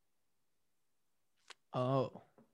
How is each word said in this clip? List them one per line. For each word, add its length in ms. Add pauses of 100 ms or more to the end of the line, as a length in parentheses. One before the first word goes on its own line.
(1700)
Oh. 500 (300)